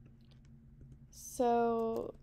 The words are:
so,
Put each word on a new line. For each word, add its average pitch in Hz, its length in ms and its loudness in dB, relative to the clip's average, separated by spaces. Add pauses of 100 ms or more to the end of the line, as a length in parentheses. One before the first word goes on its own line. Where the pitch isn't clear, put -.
(1120)
so, 233 1120 0